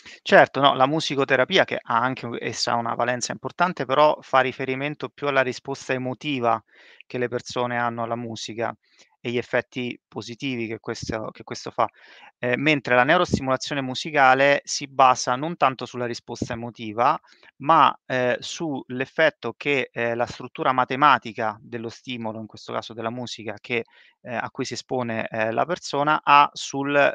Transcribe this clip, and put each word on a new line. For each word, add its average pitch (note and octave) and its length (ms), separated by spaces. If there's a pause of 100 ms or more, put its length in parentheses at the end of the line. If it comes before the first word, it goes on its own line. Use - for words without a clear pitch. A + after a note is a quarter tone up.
(220)
Certo, F3 400
no, C#3 140
la C3 120
musicoterapia C#3 800
che - 160
ha A#2 180
anche B2+ 260
u-, A#2 140
essa A#2+ 360
una A#2 200
valenza A#2+ 360
importante, D3 540
però D3+ 360
fa - 180
riferimento C3 680
più - 180
alla C#3 140
risposta C3 520
emotiva B2+ 720 (420)
che - 120
le B2 100
persone B2 500
hanno A#2 260
alla A#2 120
musica A2+ 600 (440)
e B2 120
gli A#2+ 60
effetti A#2+ 680
positivi A#2 600
che A2 120
questo, A2 520
che - 120
questo - 280
fa. A2+ 160 (500)
Ehm, B2 240
mentre C#3 340
la B2 80
neurostimolazione C#3 760
musicale C3+ 840
si - 220
basa C3 480
non D#3+ 220
tanto C3 300
sulla B2 180
risposta A#2+ 480
emotiva, A#2 680 (380)
ma, C#3+ 380 (100)
ehm, B2+ 340
sull'effetto C3 1160
che, C#3+ 340
ehm, A#2 240
la A#2+ 100
struttura C3 460
matematica B2 880
dello A#2 280
stimolo, A2+ 500
in A2 80
questo - 260
caso A2+ 200
della A2+ 160
musica, A2+ 500
che, A#2 260 (360)
ehm, A#2 200
a B2 100
cui C3 140
si - 80
espone, A#2 540
ehm, A2+ 260
la B2+ 120
persona, D3+ 580
ha C#3+ 300
sul, C#3 600